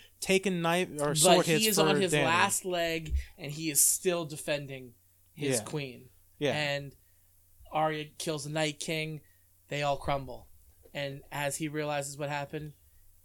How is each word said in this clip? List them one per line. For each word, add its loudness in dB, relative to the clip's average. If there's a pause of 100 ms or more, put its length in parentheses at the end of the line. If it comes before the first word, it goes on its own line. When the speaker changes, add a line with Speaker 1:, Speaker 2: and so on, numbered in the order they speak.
(200)
Speaker 1:
taking 2
knife 2 (100)
or 2
Speaker 2:
But 0
Speaker 1:
sword 8
Speaker 2:
he 4
Speaker 1:
hits 4
Speaker 2:
is 2
Speaker 1:
for 6
Speaker 2:
on 4
his 2
Speaker 1:
Dany. 4
Speaker 2:
last 2
leg, -2 (220)
and -10
he -4
is 4
still 2
defending -8 (400)
his 0
Speaker 1:
Yeah. -4
Speaker 2:
queen. -8 (300)
Speaker 1:
Yeah. 2
Speaker 2:
And -4 (760)
Arya 0 (120)
kills -4
the -8
Night -2
King. -6 (480)
They -4
all 0
crumble. -6 (460)
And -6 (100)
as -4
he -4
realizes -4
what -6
happened, -6 (520)